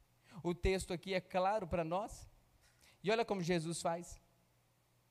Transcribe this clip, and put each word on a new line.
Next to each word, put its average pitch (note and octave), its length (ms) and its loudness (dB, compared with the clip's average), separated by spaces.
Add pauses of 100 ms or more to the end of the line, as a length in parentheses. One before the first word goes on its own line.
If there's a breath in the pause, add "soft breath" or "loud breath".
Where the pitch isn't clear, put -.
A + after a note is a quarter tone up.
(420 loud breath)
o F3 120 2
texto F#3+ 380 0
aqui F#3 220 -4
é F3+ 60 2
claro F#3+ 460 0
para E3+ 180 0
nós, F3+ 440 -4 (760 soft breath)
e F3 80 0
olha A3+ 140 4
como G3 180 0
Jesus E3+ 380 0
faz. F3 400 -4 (920)